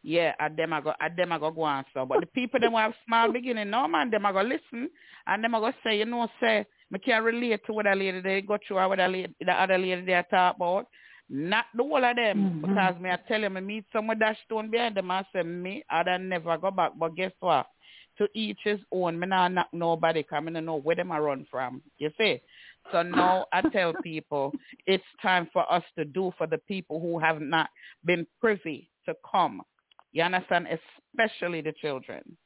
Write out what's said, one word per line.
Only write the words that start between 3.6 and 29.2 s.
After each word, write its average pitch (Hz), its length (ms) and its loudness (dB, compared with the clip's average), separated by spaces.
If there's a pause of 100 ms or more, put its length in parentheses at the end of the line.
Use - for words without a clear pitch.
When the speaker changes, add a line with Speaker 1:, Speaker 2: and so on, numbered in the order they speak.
Speaker 1:
no 254 180 0
man, 302 220 2
them 208 160 0
I 202 60 4
go 190 100 2
listen, 254 480 -4 (380)
and 208 160 0
them 233 120 0
I 220 40 0
go 226 120 0 (120)
say, 220 160 2
you 214 60 0
know, 240 220 -2 (120)
say, 220 260 2 (240)
me 190 100 -6
can't 226 240 2
relate 226 420 0
to 220 80 -6
what 214 120 -2
a 196 80 6
lady 190 280 0
they 190 200 0
go 202 240 -2
through 196 120 -4
or 190 100 4
what 190 120 0
a 185 80 4
lady, 185 320 -4
the 180 120 0
other 185 260 4
lady 185 240 -2
they 180 300 2
talk 180 240 4
about. 180 320 0 (420)
Not 180 360 -2 (100)
the 240 80 0
whole 285 200 2
of 240 120 4
them, 214 240 2
Speaker 2:
Mm-hmm. 175 220 0
Speaker 1:
because 185 380 2
me 185 120 -4
I 180 60 0 (100)
tell 214 140 0
you, 202 80 -2
me 190 120 -6
meet 202 320 -8
some 220 160 -2
of 220 100 -2
that 220 260 2
stone 220 260 -4
behind 233 240 0
them, 180 160 -2
I 190 120 0 (100)
say, 180 100 0
me, 175 460 -6
I 165 140 2
don't 180 260 -2
never 165 280 -2
go 190 140 -2
back. 185 260 0
But 165 180 -4
guess 185 240 -4
what? 156 280 2 (500)
To 208 160 0
each 214 300 -6
his 208 160 -2 (120)
own. 175 280 -2
Me 180 80 -4
not 185 240 2
knock 180 200 0
nobody, 165 520 0
'cause 147 200 -4
me 165 80 -8
don't 160 140 -6
know 160 120 -4
where 151 180 0
them 180 160 -4
a 151 100 -2
run 143 300 -2
from. 127 300 -6 (180)
You 151 180 -4
see? 214 240 2 (500)
So 170 120 2
now 180 500 2
I 185 160 2
tell 180 240 2
people, 151 580 -4 (360)
it's 190 160 2 (180)
time 180 320 2
for - 180 2
us 175 120 2 (120)
to 160 80 -4
do 180 360 -2
for 165 80 0
the - 100 -2
people 175 420 -8
who 170 200 -4
have 160 200 4
not 156 300 0 (340)
been 170 220 2 (140)
privy 170 500 -2 (160)
to 165 100 -6 (160)